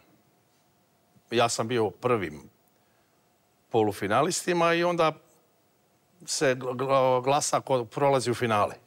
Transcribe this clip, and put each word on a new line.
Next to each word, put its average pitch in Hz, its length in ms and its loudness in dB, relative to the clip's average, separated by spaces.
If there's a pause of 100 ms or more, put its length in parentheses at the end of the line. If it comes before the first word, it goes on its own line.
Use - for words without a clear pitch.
(1300)
ja 117 180 2
sam 117 180 -4
bio 113 180 0
u 98 60 -2
prvim 90 580 -4 (1200)
polufinalistima 135 1040 0
i 170 100 0
onda 170 280 0 (1120)
se 147 300 0
gl-, 127 200 -6
gl-, 131 480 2
glasa 139 380 0
ko 127 240 0
prolazi 139 460 0
u 113 40 -2
finale. 110 400 0 (120)